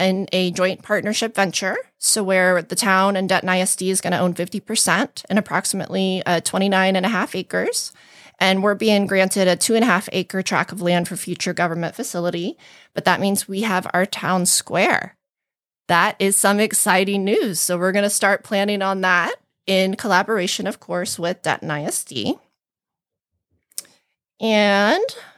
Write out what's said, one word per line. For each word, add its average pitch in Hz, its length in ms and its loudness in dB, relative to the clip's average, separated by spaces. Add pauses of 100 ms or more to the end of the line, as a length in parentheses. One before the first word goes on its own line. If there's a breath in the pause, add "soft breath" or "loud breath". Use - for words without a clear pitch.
in 190 320 0
a 185 200 0
joint 185 300 -2
partnership 214 520 -2
venture. 190 420 -2 (220)
So - 260 0
where 185 380 2
the - 120 -8
town 190 400 2
and 190 140 -2
Denton 185 220 0
I 185 100 2
S 190 160 0
D 185 140 -2
is 190 100 -2
gonna 180 180 -2
own 180 160 0
fifty 185 240 -6
percent - 720 -2
in 196 80 2
approximately, 190 880 -2
uh, 170 140 0
twenty-nine 190 560 0
and 180 100 0
a 214 40 2
half 185 260 -2
acres. 185 560 -4 (480 loud breath)
And 190 220 2
we're 208 120 2
being 202 320 2
granted 190 400 2
a 180 80 4
two 220 220 2
and 226 80 4
a - 20 4
half 196 260 2
acre 185 300 -4
tract 170 300 -2
of 185 100 -8
land 175 240 2
for 180 100 -10
future 180 360 -6
government 170 420 -2
facility. 175 600 -6 (380 loud breath)
But - 100 -6
that 180 160 2
means 196 260 0
we 196 160 -4
have 190 320 -2
our 180 120 2
town 175 400 -2
square. - 680 0 (720)
That 175 320 2
is 196 180 2
some 202 220 4
exciting 202 640 2
news. 208 360 0
So 180 180 -2
we're 185 140 0
gonna 202 180 0
start 202 320 0
planning 202 400 -2
on 190 200 -2
that 180 340 2 (300)
in 190 280 2
collaboration, 196 720 0
of 185 140 -6
course, 175 380 -6
with 180 240 -4
Denton - 280 -4
I 147 140 -4
S 160 180 -4
D. 135 340 -4 (2000 loud breath)
And 208 640 4 (340 loud breath)